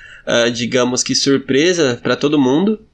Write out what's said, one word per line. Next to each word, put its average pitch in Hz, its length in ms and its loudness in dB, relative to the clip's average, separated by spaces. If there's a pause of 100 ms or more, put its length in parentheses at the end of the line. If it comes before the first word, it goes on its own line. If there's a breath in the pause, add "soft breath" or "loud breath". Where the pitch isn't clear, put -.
(240 loud breath)
ah, 117 240 0
digamos 123 540 -2
que 135 120 -6
surpresa 139 880 0
pra 123 140 0
todo 147 240 0
mundo. 170 400 0 (140)